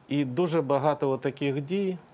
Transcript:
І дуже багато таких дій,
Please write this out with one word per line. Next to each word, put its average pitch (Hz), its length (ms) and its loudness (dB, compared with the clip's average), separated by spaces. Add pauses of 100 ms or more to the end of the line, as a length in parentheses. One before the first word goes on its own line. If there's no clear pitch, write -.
І 143 160 0
дуже 156 380 2
багато 139 540 2
таких 139 440 -2
дій, 185 380 -2 (160)